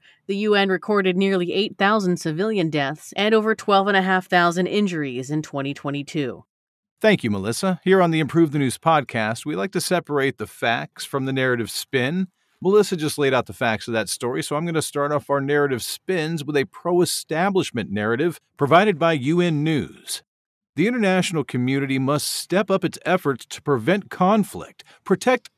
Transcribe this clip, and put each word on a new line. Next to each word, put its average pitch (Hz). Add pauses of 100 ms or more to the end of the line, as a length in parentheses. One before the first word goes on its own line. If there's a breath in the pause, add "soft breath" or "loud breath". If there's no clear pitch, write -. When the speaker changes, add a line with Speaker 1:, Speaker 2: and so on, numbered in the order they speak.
(280 soft breath)
Speaker 1:
the 196
U 208
N 196
recorded 185
nearly 185
eight -
thousand 196
civilian 175
deaths 147
and 214
over 220
twelve 202
and 202
a 190
half 185
thousand 175
injuries 147
in 151
twenty 139
twenty-two. 143 (560)
Speaker 2:
Thank 214
you, 110
Melissa. 117
Here 190
on 170
the 160
Improve 151
the 147
News 131
podcast, 123
we 151
like 196
to 180
separate 147
the 107
facts -
from 135
the 135
narrative 123
spin. 147 (340)
Melissa 196
just 147
laid 139
out 120
the 104
facts 110
of 117
that 107
story, 127
so -
I'm 156
gonna 160
start 143
off 147
our 139
narrative 139
spins 165
with 147
a 139
pro-establishment 175
narrative 117 (180)
provided 165
by 165
U 151
N 160
News. - (540)
The 170
international 185
community 135
must 135
step -
up 190
its -
efforts 151
to -
prevent 147
conflict, 185 (220 soft breath)
protect 240